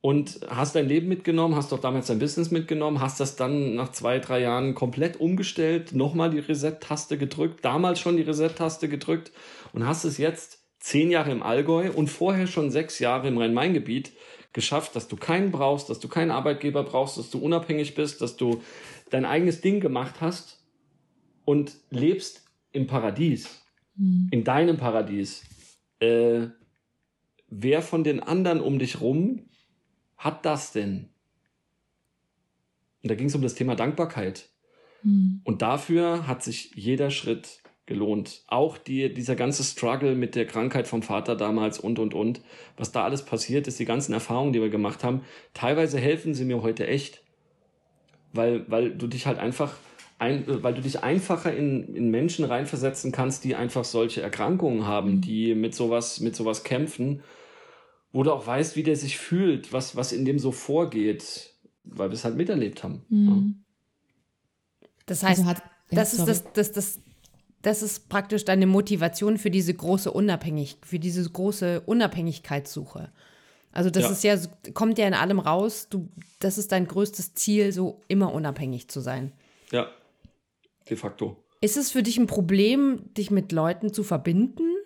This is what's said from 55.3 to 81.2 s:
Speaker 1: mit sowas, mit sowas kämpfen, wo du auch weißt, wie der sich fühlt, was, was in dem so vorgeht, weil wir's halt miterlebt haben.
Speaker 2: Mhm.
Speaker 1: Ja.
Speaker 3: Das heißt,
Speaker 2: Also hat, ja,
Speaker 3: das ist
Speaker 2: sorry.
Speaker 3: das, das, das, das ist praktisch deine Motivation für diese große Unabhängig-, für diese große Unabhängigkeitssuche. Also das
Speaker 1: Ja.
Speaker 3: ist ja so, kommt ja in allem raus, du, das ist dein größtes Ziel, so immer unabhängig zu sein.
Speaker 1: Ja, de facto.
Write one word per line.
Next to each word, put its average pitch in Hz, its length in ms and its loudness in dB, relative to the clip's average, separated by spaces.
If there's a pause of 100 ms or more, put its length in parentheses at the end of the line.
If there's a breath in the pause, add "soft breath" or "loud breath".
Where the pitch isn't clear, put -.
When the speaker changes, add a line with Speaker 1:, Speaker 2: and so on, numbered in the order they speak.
Speaker 1:
mit 113 200 0
sowas, 117 460 -2
mit 113 140 -2
sowas 110 300 -4
kämpfen, 139 580 -2 (920 loud breath)
wo 135 100 2
du 151 100 6
auch 139 140 -2
weißt, 147 300 0
wie 156 80 0
der 151 120 4
sich 139 220 -4
fühlt, 170 560 0
was, 127 200 -4
was 123 180 -2
in 131 120 0
dem 143 140 2
so 131 140 0
vorgeht, 117 1000 -2 (300)
weil 95 280 -4
wir's 113 140 -6
halt 117 120 -2
miterlebt 156 460 -2
haben. - 280 -8
Speaker 2:
Mhm. 208 180 8
Speaker 1:
Ja. - 1600 -2 (200)
Speaker 3:
Das 185 160 -4
heißt, 190 180 6
Speaker 2:
Also 175 100 6
hat, 175 80 0 (320)
ja, 170 80 2
Speaker 3:
das 214 160 4
ist 208 60 2
Speaker 2:
sorry. 170 100 4
Speaker 3:
das, - 240 0
das, 208 180 2
das, - 280 -6 (600)
das 208 200 0
ist - 260 -8
praktisch 202 360 -2
deine 190 220 6
Motivation 202 720 2
für 190 120 0
diese 180 240 2
große 185 360 0
Unabhängig-, 160 720 -2
für 180 140 -6
diese 175 300 -2
große 180 520 -2
Unabhängigkeitssuche. 165 1300 -2 (640 soft breath)
Also 175 180 2
das 180 140 4
Speaker 1:
Ja. 190 60 4
Speaker 3:
ist 196 140 0
ja 208 120 6
so, 170 120 -4 (260)
kommt 226 240 2
ja 214 100 4
in 185 60 2
allem 185 260 2
raus, 190 500 0
du, 180 180 -4 (300)
das 190 200 -2
ist 202 140 -6
dein 180 140 2
größtes 196 480 -2
Ziel, 208 380 2
so 185 340 -2
immer 196 260 2
unabhängig 143 560 -4
zu 139 120 -8
sein. 127 320 -6 (400 soft breath)
Speaker 1:
Ja, 120 180 -2 (1000)
de 113 80 -4
facto. 98 460 -8 (180)